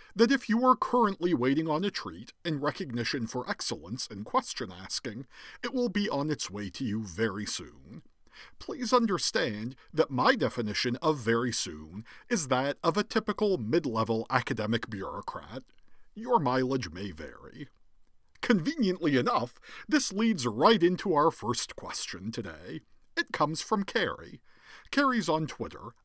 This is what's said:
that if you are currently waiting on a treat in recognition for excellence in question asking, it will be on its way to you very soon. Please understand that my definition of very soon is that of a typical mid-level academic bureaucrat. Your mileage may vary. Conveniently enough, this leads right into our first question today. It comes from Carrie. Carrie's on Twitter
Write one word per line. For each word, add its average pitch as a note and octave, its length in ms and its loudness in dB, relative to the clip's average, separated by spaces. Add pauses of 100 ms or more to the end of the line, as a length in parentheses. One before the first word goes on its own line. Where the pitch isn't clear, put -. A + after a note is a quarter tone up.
(140)
that A3+ 160 6
if C4+ 160 2
you A3+ 200 4
are B3+ 100 10
currently G3 560 2
waiting C#3 380 4
on D#3+ 160 2
a G3+ 40 0
treat F#2+ 440 -10 (100)
in D3+ 160 -2
recognition C3+ 640 -2
for B2 220 -4
excellence F#2+ 600 -6
in G#2 160 -10
question - 460 -4
asking, G2+ 540 -8 (380)
it B3 100 -6
will B3 160 0
be G3+ 220 0
on C#3 180 -2
its D3 220 -4
way G2+ 180 -6
to - 160 -8
you A2 180 -2
very G2+ 440 -4
soon. - 560 -10 (560)
Please B3 340 -6
understand E3+ 840 2 (160)
that D#3 180 4
my D3 240 6
definition A#2+ 680 0
of D#3 180 2
very A#2 340 2
soon D#2+ 520 -6 (240)
is E3+ 200 0
that C3 340 0
of E3 140 2
a G#3 80 2
typical G#3 540 0
mid-level A2+ 720 0
academic A2+ 600 -2
bureaucrat. G2+ 720 -8 (540)
Your A#3 240 4
mileage C3 500 2
may F#2 220 -8
vary. - 560 -14 (720)
Conveniently F3+ 760 2
enough, B2+ 380 2 (320)
this C4+ 260 2
leads F#3+ 360 2
right D#3+ 340 6
into F3+ 320 2
our D3+ 160 6
first - 460 -4
question - 560 -8
today. A2+ 480 -8 (360)
It - 140 -4
comes D#3 320 0
from G3+ 220 0
Carrie. C3+ 560 -4 (500)
Carrie's B3 380 2
on D#3+ 180 4
Twitter - 480 -10 (100)